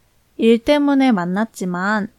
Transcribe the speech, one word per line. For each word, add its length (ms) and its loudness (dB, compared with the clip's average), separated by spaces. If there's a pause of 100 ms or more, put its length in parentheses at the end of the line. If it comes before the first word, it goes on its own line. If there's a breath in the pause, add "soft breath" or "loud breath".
(380)
일 220 4
때문에 520 2
만났지만 1080 -4